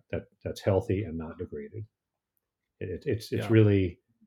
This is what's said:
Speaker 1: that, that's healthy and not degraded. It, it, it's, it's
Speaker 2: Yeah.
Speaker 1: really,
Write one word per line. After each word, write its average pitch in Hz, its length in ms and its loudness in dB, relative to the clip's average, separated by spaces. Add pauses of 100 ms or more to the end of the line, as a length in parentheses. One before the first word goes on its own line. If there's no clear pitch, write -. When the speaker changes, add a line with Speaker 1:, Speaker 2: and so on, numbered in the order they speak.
(120)
Speaker 1:
that, 82 140 -6 (180)
that's - 180 -8
healthy 95 420 0
and 80 140 -8
not 80 200 -10
degraded. - 480 -10 (960)
It, 98 80 -6
it, 85 160 -8
it's, 113 260 -4
it's 110 140 -2
Speaker 2:
Yeah. - 40 -4
Speaker 1:
really, 101 500 6 (280)